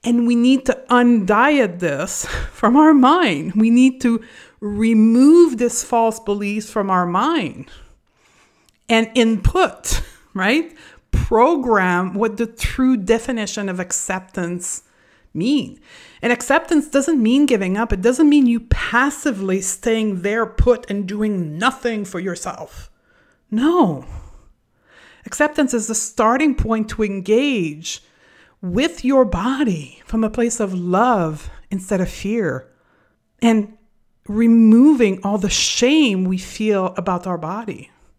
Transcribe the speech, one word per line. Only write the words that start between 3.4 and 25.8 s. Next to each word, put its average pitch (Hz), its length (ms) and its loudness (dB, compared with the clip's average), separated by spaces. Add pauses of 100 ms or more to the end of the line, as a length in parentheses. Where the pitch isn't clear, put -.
We 220 160 2
need 254 320 4
to 233 200 0 (380)
remove 226 960 4
this 240 240 -2
false 226 380 0
beliefs 208 500 -6
from 196 200 -4
our 180 160 0
mind 196 640 -4 (1200)
and 226 260 0
input, 226 880 0 (160)
<laughs> - 160 -20
right? 240 420 -2 (340)
Program 220 1040 0
what 208 220 -2
the 233 100 -4
true 254 500 -2
definition 214 720 -4
of 185 120 -6
acceptance 180 1040 -8 (480)
mean. 240 460 -4 (440)
And 240 100 0
acceptance 302 560 -2
doesn't 277 340 0
mean 254 240 2
giving 196 300 0
up. 226 160 -4
It 196 80 -4
doesn't 262 280 2
mean 285 180 4
you 233 140 0
passively 233 1000 -2
staying 214 640 -4
there 214 220 -2
put - 460 0
and 196 160 -4
doing 190 500 -4
nothing 226 480 -4
for 185 160 -10
yourself. 175 680 -12 (600)
No. 233 540 0 (1200)
Acceptance 254 480 -2
is 220 120 -4